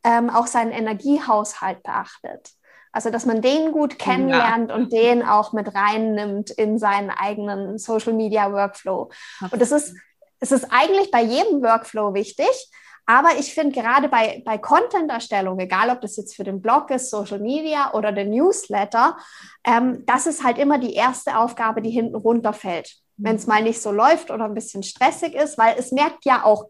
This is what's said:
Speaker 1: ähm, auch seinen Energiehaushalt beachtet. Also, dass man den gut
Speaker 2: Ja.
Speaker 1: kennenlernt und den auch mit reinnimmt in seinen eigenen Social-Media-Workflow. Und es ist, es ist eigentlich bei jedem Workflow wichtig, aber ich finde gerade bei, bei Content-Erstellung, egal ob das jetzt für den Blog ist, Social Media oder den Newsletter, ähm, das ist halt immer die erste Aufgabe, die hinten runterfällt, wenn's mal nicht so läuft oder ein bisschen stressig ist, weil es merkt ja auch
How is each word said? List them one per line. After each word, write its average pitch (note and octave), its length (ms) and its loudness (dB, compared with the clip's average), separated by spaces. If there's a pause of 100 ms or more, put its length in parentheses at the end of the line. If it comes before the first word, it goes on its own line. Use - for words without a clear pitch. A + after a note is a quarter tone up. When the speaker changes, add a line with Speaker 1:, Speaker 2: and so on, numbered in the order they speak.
Speaker 1:
ähm, A#3 260 4
auch A#3+ 160 2
seinen A#3 260 -2
Energiehaushalt A3 1080 -2
beachtet. - 680 -12 (420)
Also, A3+ 180 -4
dass A#3 160 -4
man A3+ 160 2
den D4+ 300 2
gut D4 200 0
Speaker 2:
Ja. - 60 -18
Speaker 1:
kennenlernt A#3 760 2
und A3+ 200 -2
den A#3 300 4
auch G#3+ 300 2
mit G#3 220 -4
reinnimmt G#3 760 -2
in A3 280 0
seinen G3+ 320 0
eigenen G3+ 680 -6
Social-Media-Workflow. G#3 1300 -2 (420)
Und A#3+ 100 2
es A3+ 80 2
ist, D4 240 0 (460)
es - 100 -4
ist C4+ 200 2
eigentlich F#4+ 400 4
bei A#3+ 120 4
jedem C#4+ 400 0
Workflow A3 520 0
wichtig, A3 340 -2 (580)
aber C4+ 320 6
ich - 160 -6
finde D4 260 0
gerade C4 280 2
bei, A#3+ 360 0
bei A3+ 120 -4
Content-Erstellung, A#3 1000 0
egal F#3 320 0
ob B3 100 -2
das - 160 -10
jetzt G#3 180 -12
für G3 100 -10
den F#3+ 180 -8
Blog C#4+ 280 2
ist, B3+ 200 -4
Social G#3 300 -6
Media C#4+ 520 -2
oder G#3+ 200 -2
den G3+ 180 -4
Newsletter, A#3+ 880 2 (480)
ähm, A#3+ 420 2
das B3+ 200 2
ist D4+ 160 -4
halt B3 160 2
immer C#4+ 200 2
die A#3+ 160 -4
erste B3 420 0
Aufgabe, A3+ 460 -2
die A3+ 80 -4
hinten A3+ 240 -2
runterfällt, G#3+ 840 -2 (200)
wenn's G#3+ 300 -2
mal G#3+ 160 4
nicht A3+ 200 -2
so G#3 100 -4
läuft A#3 380 4
oder A3 140 -4
ein G#3+ 100 -6
bisschen G3+ 280 -10
stressig - 520 -2
ist, D4 240 -4
weil A3+ 200 4
es B3+ 140 -6
merkt D4 320 -2
ja B3+ 200 2
auch G#3+ 260 2